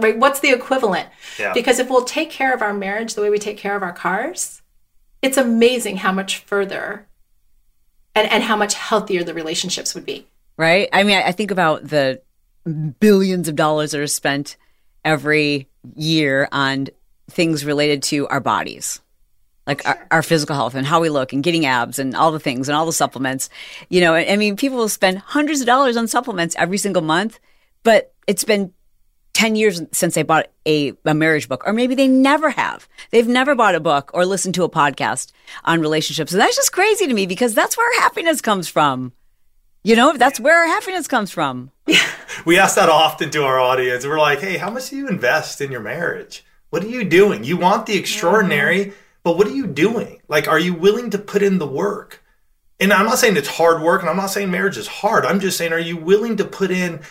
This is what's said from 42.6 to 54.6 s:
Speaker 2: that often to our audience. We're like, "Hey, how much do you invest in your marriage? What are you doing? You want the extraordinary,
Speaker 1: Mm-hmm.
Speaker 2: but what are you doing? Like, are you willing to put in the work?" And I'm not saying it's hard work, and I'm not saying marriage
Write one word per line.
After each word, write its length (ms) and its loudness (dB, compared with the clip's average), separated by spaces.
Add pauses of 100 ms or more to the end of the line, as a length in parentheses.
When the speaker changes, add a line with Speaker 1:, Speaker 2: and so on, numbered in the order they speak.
Speaker 2:
that 140 6
often 420 2
to 140 0
our 140 2
audience. 460 0
We're 140 -2
like, 200 2
"Hey, 180 -6
how 120 -6
much 200 -8
do 80 -10
you 100 -8
invest 540 -2
in 100 -6
your 80 -8
marriage? 640 -8 (260)
What 140 -4
are 60 -8
you 160 -6
doing? 380 4
You 140 -4
want 280 2
the 120 -2
extraordinary, 880 0
Speaker 1:
Mm-hmm. 40 -12 (320)
Speaker 2:
but 140 2
what 100 2
are 80 -6
you 120 -4
doing? 600 -2
Like, 200 0
are 120 2
you 140 0
willing 380 0
to 60 -4
put 260 -4
in 160 2
the 80 -4
work?" 540 -6 (580)
And 120 2
I'm 140 4
not 140 0
saying 180 4
it's 100 -2
hard 340 2
work, 200 2
and 80 -2
I'm 80 -2
not 140 -4
saying 200 -4
marriage 260 -2